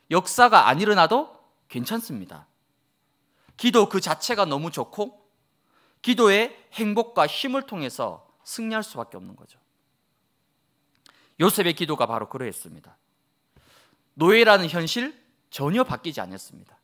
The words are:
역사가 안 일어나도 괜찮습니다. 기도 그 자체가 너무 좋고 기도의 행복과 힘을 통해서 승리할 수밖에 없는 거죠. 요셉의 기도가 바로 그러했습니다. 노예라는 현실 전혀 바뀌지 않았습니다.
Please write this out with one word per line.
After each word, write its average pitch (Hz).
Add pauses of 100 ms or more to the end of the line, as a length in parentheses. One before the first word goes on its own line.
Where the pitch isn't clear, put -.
역사가 180
안 139
일어나도 208 (280)
괜찮습니다. 117 (1080)
기도 233
그 190
자체가 202
너무 151
좋고 - (720)
기도의 226 (160)
행복과 214
힘을 269
통해서 127 (160)
승리할 220
수밖에 -
없는 92
거죠. - (1800)
요셉의 175
기도가 147
바로 110
그러했습니다. 92 (1200)
노예라는 202
현실 175 (320)
전혀 170
바뀌지 143
않았습니다. -